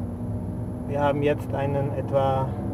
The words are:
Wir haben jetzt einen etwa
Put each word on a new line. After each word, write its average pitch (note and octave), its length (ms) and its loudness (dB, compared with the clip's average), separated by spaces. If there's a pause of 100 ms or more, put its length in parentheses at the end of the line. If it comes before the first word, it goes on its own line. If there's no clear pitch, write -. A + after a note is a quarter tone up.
(880)
Wir C#3+ 120 0
haben C#3+ 220 4
jetzt D3 320 2
einen C#3 400 0
etwa C3+ 540 2 (260)